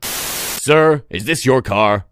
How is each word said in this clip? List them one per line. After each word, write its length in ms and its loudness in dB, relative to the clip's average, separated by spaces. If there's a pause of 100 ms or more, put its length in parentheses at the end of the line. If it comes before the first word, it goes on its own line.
Sir, 1080 0
is 140 -8
this 220 -2
your 160 4
car? 500 0